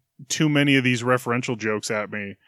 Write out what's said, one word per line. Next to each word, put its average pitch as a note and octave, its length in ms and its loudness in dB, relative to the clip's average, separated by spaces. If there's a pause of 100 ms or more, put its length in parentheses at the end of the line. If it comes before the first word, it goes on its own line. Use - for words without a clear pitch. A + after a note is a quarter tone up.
(280)
too D#3+ 200 0
many C#3+ 280 4
of C3 80 4
these B2 180 2
referential B2 560 0
jokes G#2+ 320 -4
at G#2 220 -4
me." G2+ 240 -10 (120)